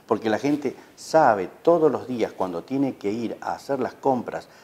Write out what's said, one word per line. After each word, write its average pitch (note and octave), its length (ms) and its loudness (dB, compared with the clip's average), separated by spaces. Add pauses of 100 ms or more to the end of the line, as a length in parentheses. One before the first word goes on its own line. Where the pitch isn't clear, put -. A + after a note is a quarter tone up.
porque A2 240 -2
la G#2+ 100 0
gente C#3+ 360 -2 (200)
sabe A2+ 520 4 (140)
todos D#3+ 300 4
los G#2 160 -6
días A2+ 260 -2
cuando F2 300 -4
tiene C3 340 -2
que G2+ 140 -4
ir A2 300 -6
a - 120 -6
hacer C3+ 260 -6
las G#2+ 140 -4
compras G2+ 560 -2 (140)